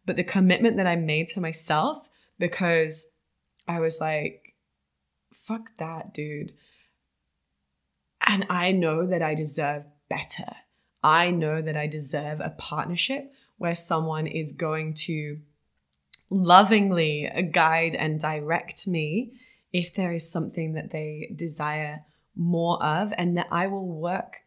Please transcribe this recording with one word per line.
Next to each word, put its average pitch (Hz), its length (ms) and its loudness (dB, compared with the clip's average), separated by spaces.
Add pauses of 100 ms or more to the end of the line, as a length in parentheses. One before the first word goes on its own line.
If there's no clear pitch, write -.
But 185 100 -2
the 180 80 0
commitment 185 520 4
that 190 100 2
I 170 100 2
made 160 320 0
to - 120 -6
myself, 165 680 -2 (300)
because 170 680 0 (600)
I 170 140 -2
was 160 200 0
like, 156 540 -4 (800)
"Fuck - 460 -10
that, 160 340 -10
dude." 151 400 -8 (1700)
And 196 240 2
I 180 220 2
know 165 340 2
that 175 160 0
I 156 120 0
deserve 147 520 -2 (220)
better. - 420 -6 (520)
I 165 280 6
know 160 300 0
that 156 160 -4
I 151 100 -2
deserve 151 540 -4
a 156 100 -4
partnership 175 800 -4 (260)
where 170 160 -2
someone 160 520 -2
is 156 260 -4
going 156 420 -4
to 151 460 -6 (920)
lovingly 185 1000 6 (220)
guide 165 420 4
and 156 260 0
direct 156 640 -4
me 170 460 -2 (400)
if 175 220 -4
there 180 180 -2
is 165 180 -4
something 160 440 -4
that 156 160 -8
they 156 440 -10
desire 151 680 -6 (320)
more 170 460 0
of, 175 340 0
and 175 200 0
that 175 140 -2
I 180 180 0
will 196 180 -6
work 175 600 -6